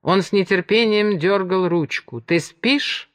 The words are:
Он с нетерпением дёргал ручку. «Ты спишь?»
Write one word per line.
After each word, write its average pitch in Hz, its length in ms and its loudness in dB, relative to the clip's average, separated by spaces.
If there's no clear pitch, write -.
Он 185 200 2
с - 80 -6
нетерпением 208 880 2
дёргал 185 500 0
ручку. 156 520 -4
«Ты - 180 -2
спишь?» - 760 -4